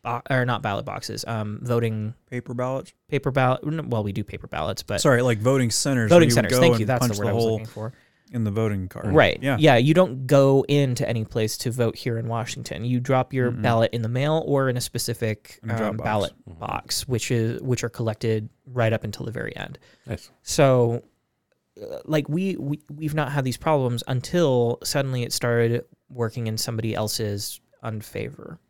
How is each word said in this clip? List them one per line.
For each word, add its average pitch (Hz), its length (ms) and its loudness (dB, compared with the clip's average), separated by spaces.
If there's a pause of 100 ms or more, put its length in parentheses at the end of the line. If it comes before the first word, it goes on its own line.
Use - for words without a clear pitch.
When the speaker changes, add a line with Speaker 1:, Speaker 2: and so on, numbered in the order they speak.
Speaker 1:
bo-, 120 260 -4
or 127 160 2
not 123 160 -2
ballot 107 240 -2
boxes, 110 420 -8
um, 107 340 -6
voting 113 520 -2 (160)
Speaker 2:
Paper 127 240 -8
ballots? 127 400 -6 (160)
Speaker 1:
paper 139 220 -2
ballot. 131 360 2
n-, 151 220 -6
Well, 113 140 0
we 101 100 -4
do 104 100 -4
paper - 240 -12
ballots, 78 360 -6
but - 180 -4
Speaker 2:
Sorry, 123 200 4
like, 120 180 2
voting 127 300 2
centers 123 400 0
Speaker 1:
voting 175 80 10
Speaker 2:
where 170 40 12
you 165 60 8
would 120 60 4
Speaker 1:
centers. - 200 4
Speaker 2:
go 127 80 4
Speaker 1:
Thank 120 180 6
you. 110 40 0
Speaker 2:
and 107 60 -2
Speaker 1:
That's - 180 2
Speaker 2:
punch 110 100 0
Speaker 1:
the - 20 -8
word 101 80 -2
Speaker 2:
the 104 40 0
Speaker 1:
I - 20 0
was 117 100 2
Speaker 2:
hole 110 100 2
Speaker 1:
looking 110 140 -4
for. 110 260 -10 (400)
Speaker 2:
in 117 100 -2
the 104 80 0
voting 104 380 -2
card. - 240 -4
Speaker 1:
Right. 131 280 6
Speaker 2:
Yeah. 131 180 0
Speaker 1:
Yeah, 151 180 8
you 135 160 4
don't 135 340 2
go 139 400 6
into 139 400 2
any 113 160 -2
place 110 360 -2
to 123 120 -4
vote 117 240 0
here 117 220 -4
in 120 100 -6
Washington. 113 560 -6
You 123 160 0
drop 127 320 0
your 127 200 2
Speaker 2:
Mm-mm. 120 100 -6
Speaker 1:
ballot 117 320 4
in 120 80 -2
the 110 80 -2
mail 147 380 0
or 135 220 2
in 120 80 -2
a 123 40 -4
specific, - 800 -6
Speaker 2:
In 113 60 -8
a 110 80 -2
drop 107 140 -2
Speaker 1:
um, 104 60 -6
Speaker 2:
box. - 80 -8
Speaker 1:
ballot 101 280 0 (160)
Speaker 3:
Mm-hmm. - 100 -18
Speaker 1:
box, - 480 -6
which 123 240 -2
is, 117 300 0
which 127 220 -2
are 117 60 -4
collected 110 600 -2 (160)
right 123 260 0
up 113 120 -2
until - 240 -8
the - 40 -10
very 76 240 -8
end. - 220 -12 (300)
Speaker 3:
Nice. - 240 -10 (100)
Speaker 1:
So, 123 640 4 (760)
uh, - 260 -10
like, 156 220 -2
we, 180 300 -2
we, 143 240 -6 (120)
we've 151 200 -6
not 147 180 -2
had 143 140 0
these 123 120 -2
problems 127 500 0
until 127 760 2
suddenly 135 400 -2
it 117 80 -6
started 117 540 0 (240)
working 117 380 -6
in 110 100 -4
somebody 110 380 -4
else's 104 680 -4 (220)
unfavor. 110 760 -10 (120)